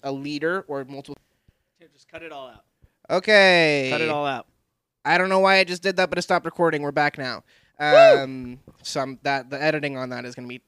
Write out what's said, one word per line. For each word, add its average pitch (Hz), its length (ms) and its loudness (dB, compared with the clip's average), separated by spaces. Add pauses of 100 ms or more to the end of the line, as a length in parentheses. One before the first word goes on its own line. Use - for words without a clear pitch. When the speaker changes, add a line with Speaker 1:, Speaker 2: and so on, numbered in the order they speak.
Speaker 1:
a 139 80 -8
leader 147 560 -6
or 139 160 -10
multiple. 139 320 -18 (640)
Speaker 2:
Here, 165 140 -20
just - 160 -20
cut 160 140 -18
it 165 100 -16
all 135 160 -16
out. 113 160 -20 (460)
Speaker 1:
Okay. 175 800 4
Speaker 2:
Cut 151 100 -2
it 160 80 -2
all 147 180 -4
out. 131 200 -6 (580)
Speaker 1:
I 165 140 2
don't 185 100 0
know 190 120 2
why 190 180 4
I 190 60 4
just 175 180 -6
did 190 140 -4
that, 185 120 0
but 175 100 -6
it 175 40 -4
stopped 175 240 -2
recording. 165 360 -2
We're 143 100 -6
back 147 260 -2
now. 123 240 -10 (380)
Speaker 2:
Woo! 147 60 -2
Speaker 1:
Um, 135 720 4 (220)
so - 180 -8
I'm, 131 240 -8
that, 139 260 -4
the 135 100 -10
editing 147 360 -2
on 127 140 -8
that 123 140 -10
is 123 120 -14
gonna 123 120 -16
be 123 200 -16